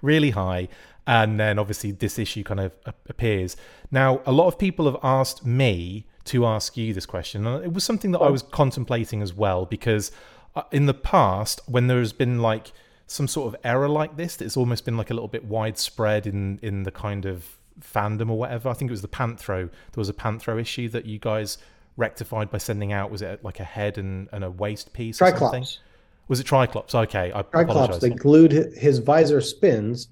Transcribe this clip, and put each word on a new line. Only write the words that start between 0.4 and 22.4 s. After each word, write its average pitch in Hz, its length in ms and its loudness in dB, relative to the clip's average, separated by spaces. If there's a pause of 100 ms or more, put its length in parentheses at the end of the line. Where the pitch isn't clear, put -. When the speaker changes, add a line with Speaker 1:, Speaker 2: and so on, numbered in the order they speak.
Speaker 1:
and 110 340 4
then 107 200 2
obviously 101 320 -4
this 98 260 -4
issue 107 260 -6
kind 98 180 -6
of 95 100 -4 (140)
a-, - 80 -12 (160)
appears. 98 480 -2 (340)
Now, 131 340 4
a 135 60 0
lot 156 160 6
of 170 100 0
people 180 280 0
have 131 180 2
asked 131 420 0
me 107 640 0 (180)
to 120 200 2
ask 110 320 -2
you 110 160 -4
this 95 120 -6
question, 101 400 -6
and 131 200 -4
it 170 80 -4
was 196 100 -2
something 214 280 -2
that 170 80 0
I - 40 4
Speaker 2:
Well 143 80 6
Speaker 1:
was 135 120 0
contemplating 117 760 -2
as 92 120 -6
well, 95 320 0
because, 107 460 -2 (440)
uh, - 160 -6
in 143 140 4
the 139 80 4
past, 110 760 2
when 123 200 2
there 127 120 4
has 113 140 0
been, 123 280 0
like, 110 300 0 (340)
some - 220 -4
sort 127 260 -4
of - 120 -14
error 131 240 2
like 151 260 -2
this, 170 240 -8
it's - 160 -6
almost 120 300 0
been, 117 100 -2
like, 113 160 -4
a - 20 -4
little 113 140 -6
bit 113 160 -8
widespread 107 840 -2
in, 98 360 -4
in 98 220 -6
the 92 80 -6
kind 101 340 -8
of 90 320 -10 (240)
fandom 107 480 -2
or 110 80 -2
whatever. 120 320 -6
I 120 40 -4
think 123 160 -6
it 120 40 -6
was 101 80 -10
the 101 80 -10
Panthro. 104 600 -6
There - 280 -16
was 107 100 -4
a 104 60 -6
Panthro 113 480 -6
issue 117 280 -6
that 117 160 -8
you 107 140 -10
guys 107 380 -4 (400)
rectified 110 520 -4